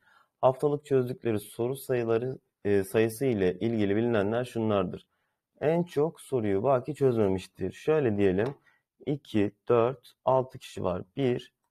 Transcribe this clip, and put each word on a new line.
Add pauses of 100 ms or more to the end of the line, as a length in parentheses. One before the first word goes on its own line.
(420)
haftalık
çözdükleri
soru
sayıları, (260)
e,
sayısı
ile
ilgili
bilinenler
şunlardır. (540)
En
çok
soruyu
Baki
çözmemiştir.
Şöyle
diyelim, (500)
iki, (160)
dört, (100)
altı
kişi
var. (120)
Bir, (180)